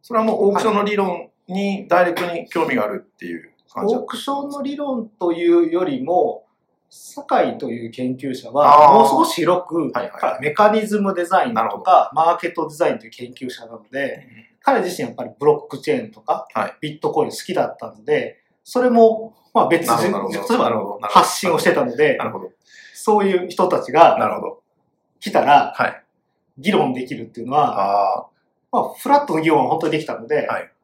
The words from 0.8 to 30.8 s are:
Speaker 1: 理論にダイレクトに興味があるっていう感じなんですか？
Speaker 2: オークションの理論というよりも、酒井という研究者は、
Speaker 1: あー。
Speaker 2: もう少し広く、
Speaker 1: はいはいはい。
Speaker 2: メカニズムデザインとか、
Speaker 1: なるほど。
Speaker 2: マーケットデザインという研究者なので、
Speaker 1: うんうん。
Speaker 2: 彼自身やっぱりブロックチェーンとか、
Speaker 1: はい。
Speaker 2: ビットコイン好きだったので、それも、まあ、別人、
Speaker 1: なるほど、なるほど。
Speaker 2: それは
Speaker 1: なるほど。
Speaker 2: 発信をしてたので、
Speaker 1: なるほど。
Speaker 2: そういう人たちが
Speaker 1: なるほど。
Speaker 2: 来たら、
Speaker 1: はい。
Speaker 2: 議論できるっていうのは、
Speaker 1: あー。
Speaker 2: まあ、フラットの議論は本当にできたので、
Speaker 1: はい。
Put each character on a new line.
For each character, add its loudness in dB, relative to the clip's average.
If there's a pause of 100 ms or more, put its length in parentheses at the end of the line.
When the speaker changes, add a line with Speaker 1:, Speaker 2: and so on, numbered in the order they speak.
Speaker 1:
理 -2
論 -2 (180)
に -4
ダ 4
イ 6
レ -2
ク -4
ト -6
に -8
興 -2
味 -2
が 0
あ -2
る -10
っ -20
て -16
い -10
う -18 (180)
感 -4
じ 2
な -2
ん -10
で -10
す -10
か？ -4
Speaker 2:
オ -6
ー -8
ク -10
シ -
ョ -
ン -10
の -10
理 -6
論 -4
と -2
い 2
う 4
よ 0
り -4
も、 0 (440)
酒 -2
井 -12
と -8
い -8
う -12
研 -4
究 -8
者 -14
は、 6
Speaker 1:
あ 8
ー。 8
Speaker 2:
も 6
う 2
少 -
し -4
広 0
く、 -10
Speaker 1:
は -2
い -4
は -6
い -10
は -4
い。 -12
Speaker 2:
メ -2
カ 4
ニ 0
ズ -2
ム -2
デ -2
ザ 2
イ -2
ン -6
と -4
か、 0
Speaker 1:
な 2
る -2
ほ -6
ど。 -12 (300)
Speaker 2:
マ 0 (100)
ー -2
ケ -6
ッ -10
ト -6
デ -14
ザ 2
イ -2
ン -8
と -20
い -
う -20
研 -16
究 -12
者 -16
な -20
の -20
で、 -8
Speaker 1:
う -20
ん -20
う -20
ん。 -20 (140)
Speaker 2:
彼 0
自 -6
身 -6
や -14
っ -18
ぱ -10
り -12
ブ -4
ロ 2
ッ -18
ク -14
チ -4
ェ -2
ー -12
ン -20
と -20
か、 -4
Speaker 1:
は -2
い。 -14
Speaker 2:
ビ -10
ッ -20
ト -4
コ 0
イ -2
ン -10
好 -12
き -10
だ -2
っ -10
た -14
の -20
で、 -4 (200)
そ -4
れ 4
も、 4 (200)
ま 4
あ、 2
別 2
人、 0
Speaker 1:
な 0
る 0
ほ -
ど、 -
な -4
る -6
ほ -6
ど。 -6
Speaker 2:
そ 2
れ 2
は 2
Speaker 1:
な 0
る -2
ほ -6
ど。 -10
Speaker 2:
発 4
信 0
を 0
し -2
て 4
た 2
の -4
で、 2
Speaker 1:
な -6
る -6
ほ -12
ど。 -14 (420)
Speaker 2:
そ 2
う 0
い 2
う -10
人 0
た 0
ち -10
が 6
Speaker 1:
な 0
る -2
ほ -8
ど。 -12 (580)
Speaker 2:
来 -8
た 2
ら、 4
Speaker 1:
は 0
い。 -8 (560)
Speaker 2:
議 -2
論 2
で -6
き -10
る -12
っ -12
て -16
い -12
う -10
の -6
は、 2
Speaker 1:
あ -12
ー。 -20 (380)
Speaker 2:
ま 2
あ、 -4
フ -10
ラ 6
ッ -6
ト -4
の 0
議 2
論 4
は -4
本 0
当 -4
に 0
で 0
き -8
た -8
の -16
で、 -2
Speaker 1:
は -4
い。 -14 (120)